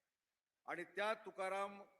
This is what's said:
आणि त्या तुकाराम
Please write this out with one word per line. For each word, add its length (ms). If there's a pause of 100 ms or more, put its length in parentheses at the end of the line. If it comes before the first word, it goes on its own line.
(680)
आणि 160 (120)
त्या 160 (120)
तुकाराम 560 (200)